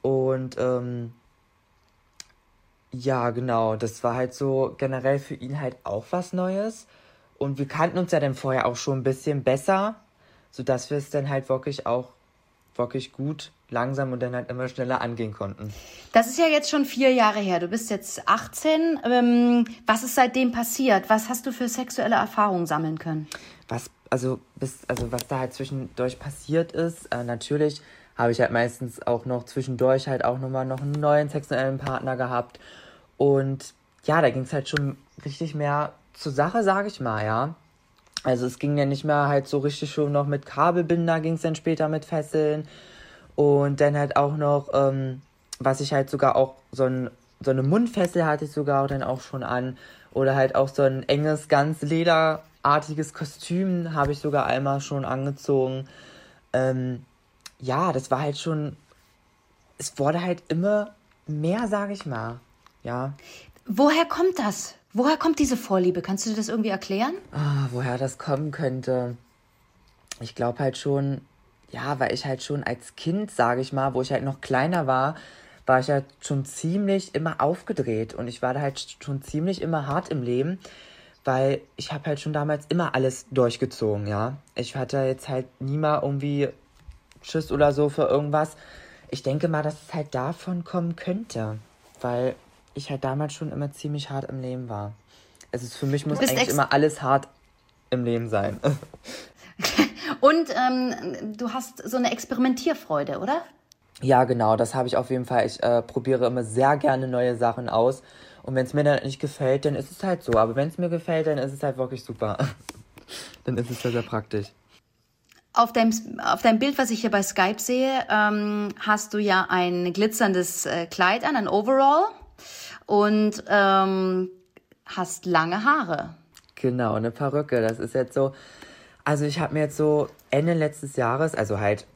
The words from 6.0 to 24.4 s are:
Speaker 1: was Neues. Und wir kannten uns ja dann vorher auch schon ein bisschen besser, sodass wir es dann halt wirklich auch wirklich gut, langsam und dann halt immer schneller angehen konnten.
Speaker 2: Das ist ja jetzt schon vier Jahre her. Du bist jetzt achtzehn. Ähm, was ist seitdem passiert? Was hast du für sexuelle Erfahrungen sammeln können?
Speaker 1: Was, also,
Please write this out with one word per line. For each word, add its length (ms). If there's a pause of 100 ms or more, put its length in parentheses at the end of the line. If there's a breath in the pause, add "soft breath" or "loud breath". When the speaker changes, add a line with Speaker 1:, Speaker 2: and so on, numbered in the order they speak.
Speaker 1:
was 220
Neues. 540 (500 soft breath)
Und 200
wir 100
kannten 300
uns 140
ja 80
dann 140
vorher 320
auch 120
schon 220
ein 40
bisschen 400
besser, 520 (560 soft breath)
sodass 380
wir 80
es 120
dann 200
halt 200
wirklich 360
auch 280 (640)
wirklich 360
gut, 400 (180)
langsam 440
und 80
dann 120
halt 160
immer 200
schneller 320
angehen 320
konnten. 400 (400 loud breath)
Speaker 2:
Das 140
ist 120
ja 60
jetzt 240
schon 160
vier 260
Jahre 280
her. 200
Du 80
bist 220
jetzt 380
achtzehn. 760
Ähm, 640 (200 loud breath)
was 180
ist 120
seitdem 360
passiert? 580
Was 180
hast 180
du 60
für 160
sexuelle 480
Erfahrungen 500
sammeln 320
können? 300 (400 loud breath)
Speaker 1:
Was, 220 (200)
also, 300 (160)